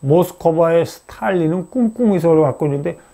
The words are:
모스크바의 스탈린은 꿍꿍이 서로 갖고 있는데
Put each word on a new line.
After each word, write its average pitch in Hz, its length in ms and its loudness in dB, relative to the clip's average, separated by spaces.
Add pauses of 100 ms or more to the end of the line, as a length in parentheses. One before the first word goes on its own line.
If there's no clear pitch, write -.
모스크바의 165 880 0
스탈린은 180 840 -4
꿍꿍이 226 500 0
서로 160 220 4
갖고 143 240 -2
있는데 143 320 -6 (160)